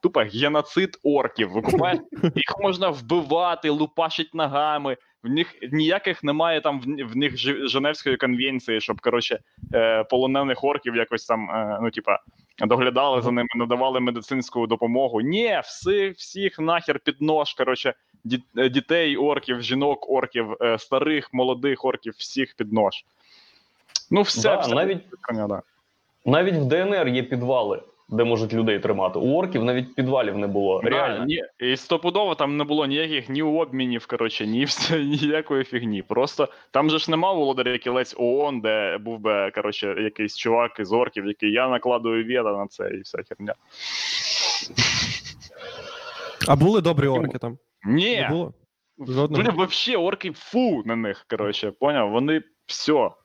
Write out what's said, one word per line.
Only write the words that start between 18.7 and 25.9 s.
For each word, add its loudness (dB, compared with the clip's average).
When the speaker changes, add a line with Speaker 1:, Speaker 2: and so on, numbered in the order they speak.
Speaker 1:
орків, -2
жінок -2
орків, 0
е, 2
старих, 0
молодих 0
орків, -4
всіх -6
під -6
нож. 4
Ну, 4
все, 2
Speaker 3:
Да, 6
Speaker 1:
все 0
Speaker 3:
навіть 0
Speaker 1:
херня, -4
да. -4